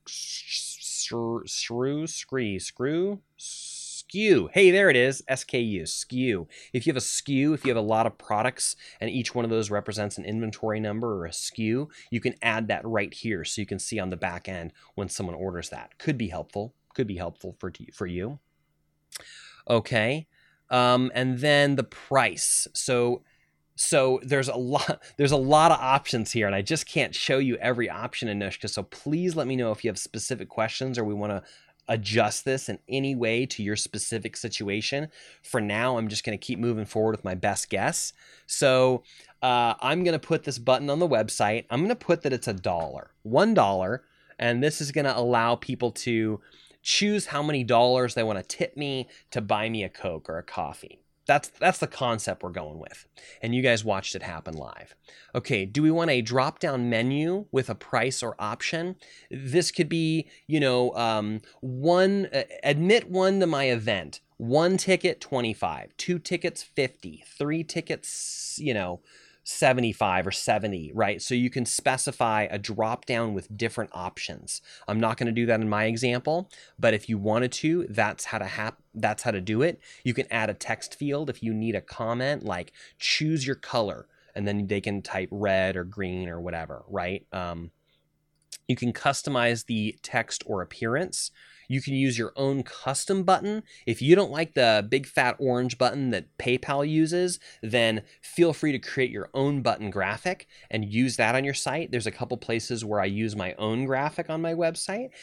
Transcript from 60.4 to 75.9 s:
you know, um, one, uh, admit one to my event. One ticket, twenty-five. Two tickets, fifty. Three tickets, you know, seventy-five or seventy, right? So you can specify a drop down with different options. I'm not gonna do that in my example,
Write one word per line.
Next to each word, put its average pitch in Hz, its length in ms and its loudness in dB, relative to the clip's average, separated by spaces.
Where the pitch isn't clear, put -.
you 156 140 2
know, 123 340 4
um, 110 480 0
one, 175 720 4
uh, 135 120 0
admit 170 460 4
one 190 300 4
to 185 80 4
my 139 220 2
event. 107 520 -2
One 156 400 4
ticket, 180 420 2
twenty-five. 98 800 -4
Two 175 220 -2
tickets, 170 420 -4
fifty. 101 640 -6
Three 151 380 -4
tickets, - 1000 -8
you 139 140 0
know, 90 260 -4
seventy-five 113 800 2
or 95 60 -2
seventy, 98 640 -2
right? 101 260 0
So - 140 -2
you 123 160 2
can 123 160 -2
specify 117 800 0
a 95 80 -6
drop 110 480 -4
down 117 300 -2
with 101 200 -8
different 110 380 -4
options. - 640 -10
I'm 107 120 0
not 113 180 2
gonna 117 140 -2
do 117 140 0
that 113 160 4
in 110 80 0
my 104 160 2
example, 123 640 0